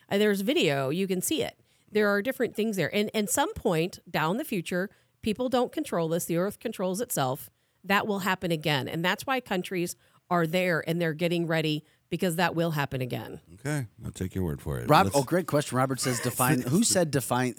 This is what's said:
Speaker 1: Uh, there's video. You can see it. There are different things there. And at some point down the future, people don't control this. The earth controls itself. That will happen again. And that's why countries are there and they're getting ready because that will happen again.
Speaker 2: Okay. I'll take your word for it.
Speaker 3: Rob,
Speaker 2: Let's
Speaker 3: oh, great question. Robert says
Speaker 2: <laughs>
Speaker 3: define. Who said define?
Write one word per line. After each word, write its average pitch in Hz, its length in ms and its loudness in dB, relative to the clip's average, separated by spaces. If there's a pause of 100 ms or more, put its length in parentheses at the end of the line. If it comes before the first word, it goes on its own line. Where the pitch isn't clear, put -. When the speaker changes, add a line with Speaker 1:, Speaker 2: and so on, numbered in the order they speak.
Speaker 1:
Uh, 196 80 0
there's 202 240 2
video. 190 480 2
You 180 180 0
can 185 140 -2
see 269 220 -2
it. - 100 -6 (380)
There 208 180 2
are 202 140 2
different 247 320 -2
things 214 220 0
there. 160 160 0
And 208 220 0
at 214 140 0
some 330 240 0
point 170 460 0 (100)
down 165 280 0
the 302 60 -4
future, 185 460 -4 (320)
people 240 280 -2
don't 247 220 2
control 180 380 -2
this. 170 160 0
The 165 120 -2
earth 196 220 -2
controls 190 400 -4
itself. 143 520 -2 (320)
That 196 220 2
will 202 140 -2
happen 185 320 -2
again. 151 360 0
And 165 160 -4
that's 185 220 0
why 262 140 -2
countries 185 560 -4 (340)
are 175 160 4
there 175 420 0
and 170 140 0
they're 165 140 0
getting 170 320 0
ready 156 360 0 (280)
because 175 240 0
that 170 180 2
will 165 180 0
happen 143 300 -2
again. 123 380 -6 (160)
Speaker 2:
Okay. 139 320 -4 (180)
I'll 95 60 -6
take - 240 -6
your 95 80 0
word 73 180 -2
for 71 160 -4
it. 60 100 -4
Speaker 3:
Rob, 175 200 6
Speaker 2:
Let's 170 100 -2
Speaker 3:
oh, 139 60 4
great 156 240 0
question. 139 320 0
Robert 131 200 0
says 123 200 -2
Speaker 2:
<laughs> - 40 -6
Speaker 3:
define. 127 380 2
Who 147 220 2
said 180 260 2
define? 127 500 0